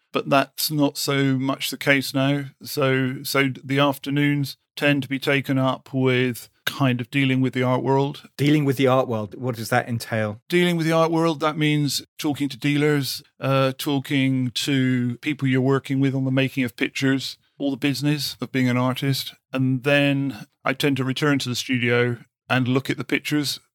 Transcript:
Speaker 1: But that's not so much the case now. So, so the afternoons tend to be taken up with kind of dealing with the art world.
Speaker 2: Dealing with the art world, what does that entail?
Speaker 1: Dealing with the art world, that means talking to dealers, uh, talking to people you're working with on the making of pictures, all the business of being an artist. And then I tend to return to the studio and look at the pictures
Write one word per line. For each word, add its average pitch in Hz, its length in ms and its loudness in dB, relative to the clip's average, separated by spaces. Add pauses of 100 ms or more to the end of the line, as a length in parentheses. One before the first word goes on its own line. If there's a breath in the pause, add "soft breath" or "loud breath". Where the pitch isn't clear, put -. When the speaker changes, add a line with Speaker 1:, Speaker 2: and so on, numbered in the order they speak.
(100)
Speaker 1:
But 143 200 -4
that's - 400 2
not 147 260 0
so 139 400 0
much 135 340 -4
the 135 60 -8
case 139 380 0
now. 139 320 0 (160)
So, 131 640 0
so 139 260 2 (120)
the 135 160 -2
afternoons 143 800 0 (180)
tend 143 280 2
to 117 60 -10
be 135 100 -4
taken 139 400 0
up 131 340 -2
with 127 560 0 (180)
kind 123 340 0
of 120 100 -10
dealing 131 300 2
with 127 120 0
the 127 100 0
art 127 200 0
world. 139 460 0 (100)
Speaker 2:
Dealing 147 260 2
with 135 120 2
the 135 100 2
art 127 200 4
world, 107 320 -4
what 123 160 -4
does 113 140 -8
that 123 200 0
entail? 110 600 -4
Speaker 1:
Dealing 175 280 2
with 160 100 -2
the 160 60 0
art 165 200 2
world, 165 280 0
that 151 180 -2
means 147 440 0 (160)
talking 143 300 -2
to 139 80 -12
dealers, 147 640 0 (160)
uh, 135 380 2
talking 135 760 0
to 127 640 0
people 139 280 -4
you're 131 140 2
working 135 400 0
with 135 140 2
on 135 100 -2
the 131 60 -2
making 131 340 0
of 120 100 -6
pictures, 135 600 -2 (220)
all 143 120 -2
the 135 60 -4
business 143 640 -2
of 123 100 -8
being 127 180 2
an 123 100 2
artist. 131 560 -2 (180)
And 131 320 0
then 139 640 0 (180)
I - 80 2
tend 139 240 0
to 131 80 -2
return 139 360 0
to 127 80 -6
the 123 60 -4
studio 120 640 0 (300)
and 127 180 2
look 127 220 0
at 139 80 -2
the 135 80 -8
pictures - 560 -4 (140)